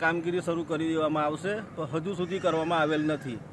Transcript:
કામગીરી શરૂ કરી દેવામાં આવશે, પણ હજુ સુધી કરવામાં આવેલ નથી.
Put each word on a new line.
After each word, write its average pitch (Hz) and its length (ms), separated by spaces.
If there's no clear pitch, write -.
કામગીરી 170 460
શરૂ 165 220
કરી 160 220
દેવામાં 156 340
આવશે, 156 280
પણ 156 180
હજુ 165 220
સુધી 180 280
કરવામાં 160 380
આવેલ 151 240
નથી. 147 340